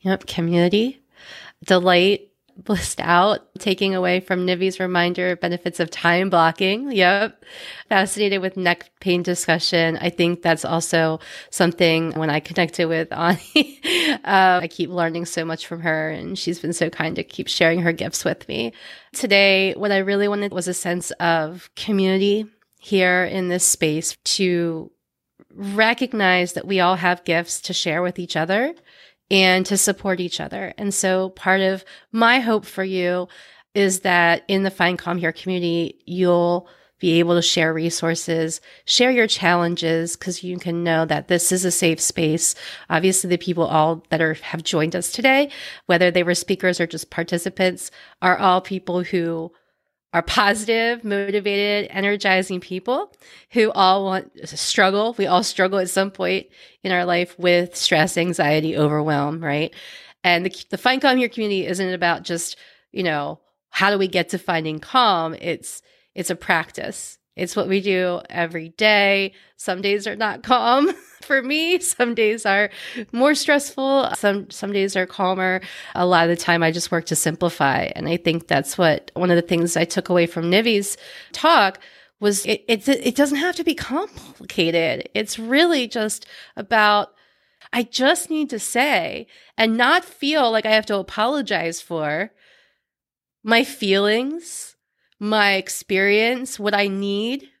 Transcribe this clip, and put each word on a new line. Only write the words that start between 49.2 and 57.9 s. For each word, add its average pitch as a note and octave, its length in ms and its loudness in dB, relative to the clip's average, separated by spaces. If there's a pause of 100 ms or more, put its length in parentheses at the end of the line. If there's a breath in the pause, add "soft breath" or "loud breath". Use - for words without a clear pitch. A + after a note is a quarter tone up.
are E3+ 80 2
positive, A3+ 840 0
motivated, G3+ 880 -2
energizing F#3+ 680 0
people B3 520 -6 (380 loud breath)
who A3 220 2
all G3 320 4
want, F#3+ 260 -4 (180)
struggle. G3+ 680 0
We G3 100 0
all F3+ 160 4
struggle F#3+ 360 0
at F#3 100 -2
some G3 220 -2
point F#3 380 -4 (340 loud breath)
in F#3+ 100 -2
our F3+ 120 2
life F3 340 -2
with F3 380 2
stress, - 420 2